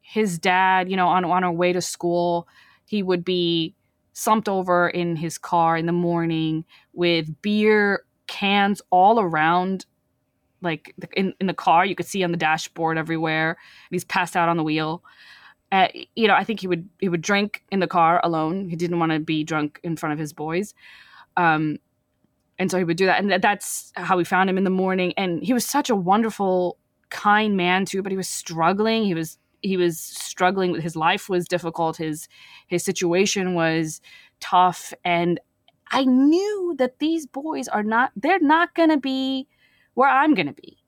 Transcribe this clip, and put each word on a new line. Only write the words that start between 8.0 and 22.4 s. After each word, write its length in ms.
cans 640
all 300
around, 680
like, 380
the, 160
in, 260
in 60
the 80
car. 320
You 80
could 120
see 180
on 60
the 60
dashboard 600
everywhere. 520
And 440
he's 100
passed 320
out 120
on 80
the 60
wheel. 400
Uh, 180
you 140
know, 60
I 100
think 160
he 60
would, 220
he 80
would 140
drink 480
in 100
the 60
car 360
alone. 460
He 80
didn't 220
wanna 220
be 240
drunk 380
in 140
front 160
of 60
his 160
boys. 400
Um, 400